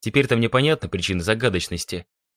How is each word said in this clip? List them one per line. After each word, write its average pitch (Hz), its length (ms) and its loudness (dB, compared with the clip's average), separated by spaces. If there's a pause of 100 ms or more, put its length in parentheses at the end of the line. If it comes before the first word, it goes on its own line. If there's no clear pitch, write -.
Теперь-то 127 360 2
мне 117 120 2
понятна 143 400 2
причина 90 340 -2
загадочности, 92 840 -2 (300)